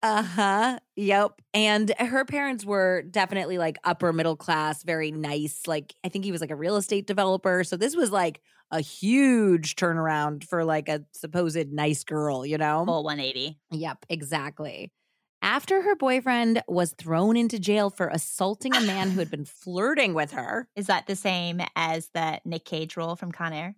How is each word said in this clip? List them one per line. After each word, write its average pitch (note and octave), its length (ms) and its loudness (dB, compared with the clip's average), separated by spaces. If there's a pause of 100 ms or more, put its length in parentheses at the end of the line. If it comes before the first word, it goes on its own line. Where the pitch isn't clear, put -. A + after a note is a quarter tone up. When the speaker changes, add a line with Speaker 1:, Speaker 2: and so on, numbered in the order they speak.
Speaker 1:
Uh-huh. G#3+ 760 2 (180)
Yep. G3 440 4 (120)
And G#3+ 460 4
her B3 260 2
parents C4+ 400 -4
were F#3+ 380 2
definitely, F#3 560 -2
like, D#3+ 260 0
upper F3 280 2
middle D#3+ 240 2
class, D#3 460 -2
very D#3+ 300 -4
nice. D3+ 540 -4
Like, D3+ 360 -4
I F#3 60 -6
think F#3+ 160 -6
he G3 80 -4
was, E3+ 80 -4
like, D#3 100 -6
a D3+ 60 -6
real F3 200 -2
estate G3+ 300 -2
developer. F#3+ 580 2
So F3 120 -4
this B3 180 0
was, D4+ 160 2
like, F3 300 0 (300)
a D#3+ 100 -2
huge G#3 960 4
turnaround D#3 680 0
for, E3+ 200 -2
like, D#3 240 0
a D3+ 240 -4
supposed D#3+ 580 -2
nice D3+ 340 0
girl, D3 420 -2
you D3+ 100 -2
know? D#3 300 2
Speaker 2:
Full E3 180 0
one D3 160 -4
eighty. C3+ 380 -6 (140)
Speaker 1:
Yep, D#3 360 -8
exactly. D3+ 840 -6 (520)
After C#4+ 400 2
her G4+ 140 2
boyfriend B3+ 720 2
was F3 320 2
thrown E3+ 380 4
into A#3 220 2
jail G3+ 320 2
for F#3 180 -2
assaulting G3+ 680 -2
a A#3+ 60 4
man F#3+ 300 0
who F#3 100 0
had D#3+ 100 -4
Speaker 2:
<laughs> - 0 -
Speaker 1:
been D3 140 -6
flirting G3+ 680 -2
with D3+ 180 -2
her. G#3+ 340 -6 (100)
Speaker 2:
Is G3+ 100 -6
that F#3+ 200 0
the G3 100 -4
same F3 440 -2 (160)
as E3 380 -2
the D#3+ 320 -4
Nick E3 180 -8
Cage D#3+ 320 -8
role E3 200 -6
from F3 160 -10
Con E3 200 -6
Air? E3+ 260 -10